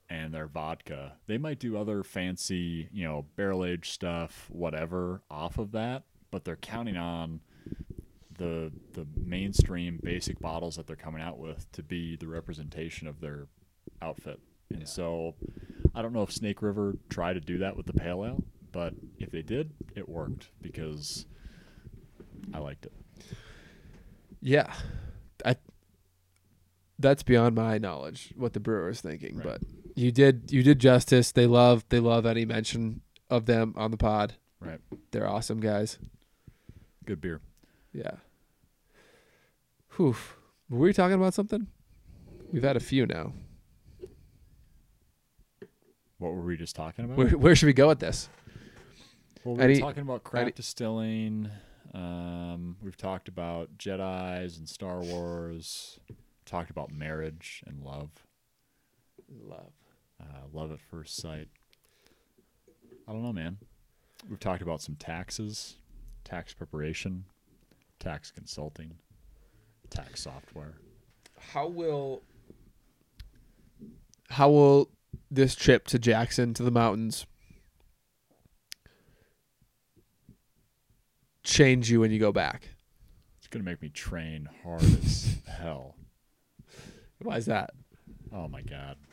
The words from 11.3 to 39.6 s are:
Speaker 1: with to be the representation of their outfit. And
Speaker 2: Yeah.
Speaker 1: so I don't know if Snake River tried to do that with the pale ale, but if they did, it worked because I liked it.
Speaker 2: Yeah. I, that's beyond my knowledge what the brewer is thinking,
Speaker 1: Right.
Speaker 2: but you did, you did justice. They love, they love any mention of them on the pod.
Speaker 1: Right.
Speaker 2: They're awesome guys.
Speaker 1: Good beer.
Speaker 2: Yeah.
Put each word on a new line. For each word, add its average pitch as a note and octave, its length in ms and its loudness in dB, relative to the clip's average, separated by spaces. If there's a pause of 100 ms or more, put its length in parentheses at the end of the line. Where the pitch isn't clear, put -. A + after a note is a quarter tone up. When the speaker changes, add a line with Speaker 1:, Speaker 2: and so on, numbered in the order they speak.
Speaker 1:
with D#2 340 -12
to F2+ 100 -12
be E2 340 -8
the D#2+ 120 -12
representation D#2+ 800 -10
of D2 120 -14
their C#2+ 260 -12 (560)
outfit. - 360 -10 (300)
And D#2+ 120 -10
Speaker 2:
Yeah. D2+ 60 -14
Speaker 1:
so E2 480 -6 (600)
I A#2+ 80 -4
don't A2+ 100 -6
know A#2 100 -2
if F#2+ 80 -2
Snake G#2 300 -6
River G2+ 380 -2 (100)
tried F2+ 240 -2
to F2+ 80 -4
do F2 180 -4
that F#2+ 200 -4
with - 80 -10
the F2 80 -6
pale F2+ 320 -2
ale, B2+ 180 -4 (280)
but E2+ 200 -6 (260)
if F#2+ 120 -10
they E2 100 -6
did, C#3 320 -6 (220)
it G#2 120 -12
worked D2+ 440 -10 (100)
because D#2 640 -10 (1300)
I E2 60 -8
liked C#2+ 260 -12
it. - 80 -18 (1500)
Speaker 2:
Yeah. C3+ 280 2 (760)
I, A#2+ 120 4 (1400)
that's C#3 240 6
beyond A#2 320 6
my A2+ 240 2
knowledge E2 580 -8
what B2 160 -4
the - 80 -4
brewer G#2 300 -2
is A#2 100 -8
thinking, - 380 -8
Speaker 1:
Right. - 80 -6
Speaker 2:
but - 160 -6 (320)
you B2 180 4
did, C3 400 6
you C3 100 6
did C#3+ 160 10
justice. B2 540 8
They B2 140 8
love, A#2+ 420 8
they A#2+ 120 4
love A#2 260 4
any A2+ 180 2
mention A2+ 560 -2 (300)
of A#2 160 2
them A2+ 320 4
on A2 140 -2
the A2 40 -2
pod. G#2+ 380 2 (260)
Speaker 1:
Right. - 200 -12 (300)
Speaker 2:
They're G#2+ 180 -2
awesome G#2+ 320 -2
guys. G#2+ 380 0 (1080)
Speaker 1:
Good F2 160 -6
beer. E2 180 -6 (540)
Speaker 2:
Yeah. - 220 -8 (1800)